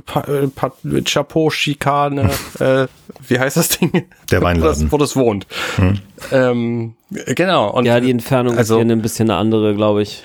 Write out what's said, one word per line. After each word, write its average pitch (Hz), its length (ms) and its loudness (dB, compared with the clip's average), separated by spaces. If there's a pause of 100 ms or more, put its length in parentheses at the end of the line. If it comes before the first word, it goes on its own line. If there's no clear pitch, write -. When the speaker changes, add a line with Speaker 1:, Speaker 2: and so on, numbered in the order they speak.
Speaker 1:
Pa-, - 160 -4
äh, 139 260 -2
Pa-, 135 240 -4 (340)
Chapeau, 156 440 0
Schikane, 143 800 0 (140)
Speaker 2:
<laughs> - 160 -12
Speaker 1:
äh, 131 280 2 (400)
wie - 120 0
heißt 135 180 -2
das 165 120 2
Ding? - 360 0 (260)
Speaker 2:
Der 95 100 4
Weinladen. 80 500 2
Speaker 1:
Wo 147 60 2
das, 143 200 0
wo 135 40 2
das 127 60 4
wohnt. 101 200 -2 (280)
Speaker 2:
Hm. 98 240 2 (320)
Speaker 1:
Ähm, 117 640 0 (140)
genau. 139 600 0
Und 127 140 0
Speaker 3:
Ja, 120 140 4
die 127 120 2
Entfernung 123 460 0
Speaker 1:
also 113 220 2
Speaker 3:
ist 117 60 2
hier 117 100 2
ein 113 60 0
bisschen 113 280 0
eine 98 80 0
andere, 107 380 2
glaub 104 240 2
ich. - 260 -6